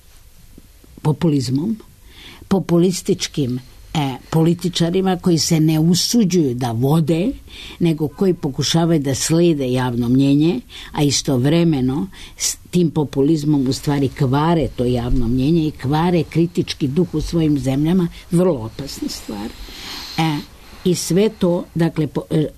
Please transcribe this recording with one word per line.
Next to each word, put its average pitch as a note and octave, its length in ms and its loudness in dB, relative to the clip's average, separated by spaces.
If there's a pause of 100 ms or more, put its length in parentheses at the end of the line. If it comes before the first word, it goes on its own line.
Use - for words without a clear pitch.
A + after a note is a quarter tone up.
(1000)
populizmom, D3 760 0 (720)
populističkim, E3+ 1120 0 (340)
e, C#3 220 -2 (140)
političarima F3 880 0
koji F3 200 2
se D#3+ 220 0
ne D#3 200 2
usuđuju F3 720 2
da B2 180 -4
vode, D#3+ 600 2 (480)
nego D#3+ 280 2
koji F#3+ 260 0
pokušavaju E3 640 0
da C#3 160 -2
slede D#3+ 560 2
javno B2 380 0
mnjenje, C#3+ 500 4 (320)
a - 120 -2
istovremeno D3 1040 0 (300)
s - 200 -4 (140)
tim F3 200 2
populizmom C#3+ 760 0
u C3+ 60 0
stvari C#3+ 440 0
kvare D3 580 2
to B2 100 -2
javno B2 420 0
mnjenje C#3+ 400 2
i D3 40 -2
kvare D#3+ 520 0
kritički E3 640 -2
duh E3+ 260 0
u D#3 80 -2
svojim D#3 380 0
zemljama, D3+ 480 0 (240)
vrlo F3 340 2
opasna C#3 440 -10
stvar. - 400 -10 (680)
E, D#3+ 200 0 (480)
i F3+ 100 2
sve G3 340 2
to, F#3 360 0 (100)
dakle, D#3+ 320 0
po-, - 220 -6
e, D#3 160 0 (120)